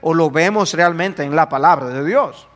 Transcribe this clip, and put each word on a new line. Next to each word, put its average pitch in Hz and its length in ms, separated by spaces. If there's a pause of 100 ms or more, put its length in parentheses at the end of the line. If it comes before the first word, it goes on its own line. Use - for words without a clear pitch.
o 160 120
lo 165 160
vemos 175 460
realmente 175 480
en 143 140
la 156 120
palabra 143 380
de 131 180
Dios? 196 520